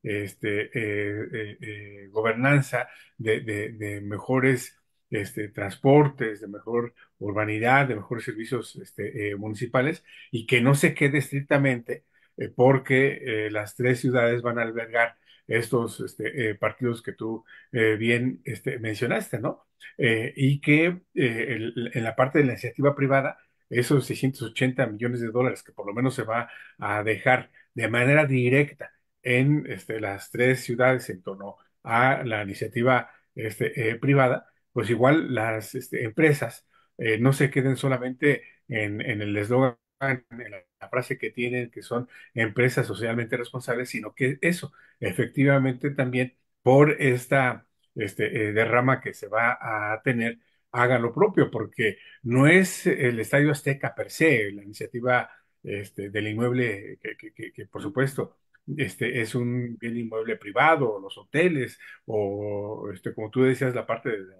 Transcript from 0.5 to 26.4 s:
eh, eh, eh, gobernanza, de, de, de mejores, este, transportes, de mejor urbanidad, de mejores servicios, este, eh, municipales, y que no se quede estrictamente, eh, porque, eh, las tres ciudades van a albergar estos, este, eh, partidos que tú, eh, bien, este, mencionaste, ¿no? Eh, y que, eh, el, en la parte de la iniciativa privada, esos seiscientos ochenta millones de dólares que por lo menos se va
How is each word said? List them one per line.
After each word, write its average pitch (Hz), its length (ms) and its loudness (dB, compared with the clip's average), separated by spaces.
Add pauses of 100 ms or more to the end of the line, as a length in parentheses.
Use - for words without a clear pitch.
eh, 104 680 -4
eh, 107 280 -10
eh, 101 500 -16
gobernanza, 120 760 2 (280)
de, 110 240 0
de, 110 300 -6
de 104 300 -8
mejores, 127 760 0 (320)
este, 104 400 -6
transportes, 117 920 2
de 107 60 -12
mejor 117 460 -6 (260)
urbanidad, 107 680 2
de 120 80 -2
mejores 110 300 -8
servicios, 110 500 -8
este, - 540 -8
eh, 101 60 -6
municipales, 120 680 -2 (280)
y 113 140 -6
que 120 160 4
no 139 140 6
se 165 180 4
quede 143 260 2
estrictamente, 139 840 0 (320)
eh, - 120 -8
porque, 131 1000 4
eh, 104 40 -6
las 104 240 -6
tres 123 240 2
ciudades 120 420 2
van 120 180 -2
a 117 40 0
albergar 117 540 -2 (300)
estos, 113 520 0
este, 110 520 -4
eh, 101 40 -6
partidos 117 460 -2
que - 120 -12
tú, 113 320 -10 (260)
eh, 110 260 4
bien, 120 480 0
este, 120 340 -8
mencionaste, 110 600 -4
¿no? - 260 -6 (320)
Eh, 113 380 0
y 139 260 2
que, 165 400 2 (120)
eh, 117 360 0
el, 117 440 -6
en 117 100 -2
la 110 120 -4
parte 135 240 4
de 143 60 6
la 120 80 0
iniciativa 139 420 0
privada, 139 420 0 (320)
esos 123 360 2
seiscientos 131 360 -2
ochenta 127 460 -2
millones 117 340 -4
de 117 80 -4
dólares 120 340 -2
que - 100 -20
por 101 140 -12
lo 101 60 -8
menos 123 220 0
se 120 80 -6
va 113 260 -4 (280)